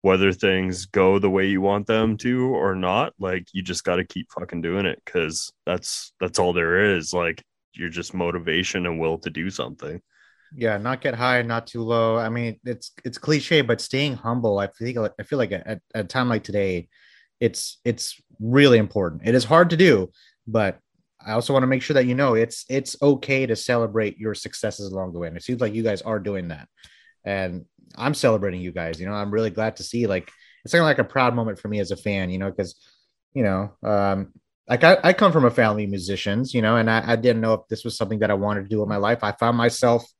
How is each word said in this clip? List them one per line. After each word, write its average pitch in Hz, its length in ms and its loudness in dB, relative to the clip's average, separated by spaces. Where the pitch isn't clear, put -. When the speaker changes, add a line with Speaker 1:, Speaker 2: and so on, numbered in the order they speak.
Speaker 1:
whether 95 300 4
things 92 520 0
go 95 320 4
the 98 120 2
way 98 180 2
you 98 140 0
want 101 260 0
them 110 300 0
to 127 380 -2
or 95 200 0
not, 92 440 -2
like, 92 340 -6
you 95 80 -6
just 90 220 -8
gotta 90 220 -2
keep - 260 -12
fucking 87 300 -10
doing 90 240 -2
it, - 200 -4
'cause 80 460 -4
that's, - 540 -6
that's 90 200 -4
all 90 140 0
there 90 420 2
is. 80 180 -6
Like, 85 280 -2
you're 87 160 -10
just 85 240 -10
motivation 87 720 -2
and 82 140 -4
will 82 200 -2
to 85 100 -10
do 80 200 -6
something. - 520 -10
Speaker 2:
Yeah, 113 220 -2
not 123 240 -6
get 131 140 -2
high, 123 260 2
not 117 260 -4
too 120 140 -10
low. 113 360 2
I 113 120 -2
mean, 117 340 -6
it's, 120 280 -10
it's 117 140 -10
cliche, 151 440 2
but 117 200 0
staying 135 360 -2
humble, 117 420 -2
I 98 80 -2
feel 117 340 -6
like, 104 180 -4
I 104 40 -10
feel 143 160 -4
like 104 120 0
at, 92 160 -6
at 107 140 -8
a 110 80 -2
time 123 260 -2
like 113 140 0
today, 95 460 -2
it's, - 440 -2
it's - 380 -6
really 123 380 6
important. 98 480 0
It 117 100 2
is 127 100 4
hard 165 260 6
to 165 60 0
do, 131 340 6
but 107 320 0
I 107 60 -6
also 117 220 0
wanna 131 140 4
make 131 140 2
sure - 120 -4
that, 131 120 6
you 123 80 0
know, 131 220 2
it's, 113 340 0
it's 135 320 -4
okay 135 440 2
to 113 100 0
celebrate 110 600 -2
your 107 180 -6
successes 101 560 -8
along 92 220 -8
the 85 60 -10
way. 85 100 -6
And 85 80 -12
it 82 60 -14
seems 123 180 -4
like 107 120 -2
you 113 80 -4
guys 107 200 -2
are 110 180 -4
doing 92 300 -6
that. 76 180 -14
And 92 420 -6
I'm 135 180 -2
celebrating 98 480 0
you 90 100 -8
guys, 82 280 -6
you 92 80 -8
know, 104 60 -6
I'm 101 180 -4
really 110 180 0
glad 110 280 -4
to - 60 -14
see, 117 240 -4
like, 92 220 -2
it's - 100 -8
kinda 170 100 6
like 151 160 4
a - 40 4
proud 123 300 2
moment 113 260 -2
for - 80 -12
me 104 120 -2
as 92 120 -2
a 95 60 -4
fan, 98 320 -2
you 92 80 -4
know, 95 140 -4
'cause, 92 240 -6
you 131 100 0
know, 98 280 0
um, 98 500 0
like, - 160 2
I, 170 200 10
I 180 100 6
come 190 180 4
from 151 140 4
a 117 60 6
family 107 340 2
of 98 40 -6
musicians, 101 640 -4
you 123 80 0
know, 110 160 4
and 113 140 2
I, 113 220 2
I - 20 4
didn't 113 260 2
know 113 140 2
if 107 140 -6
this 107 140 -6
was 113 140 -8
something 104 220 -4
that 104 100 0
I 101 60 2
wanted 101 280 -2
to 98 60 -14
do 107 140 0
in 101 60 -4
my 104 80 -2
life. 110 260 0
I 104 80 0
found 117 260 0
myself 117 480 2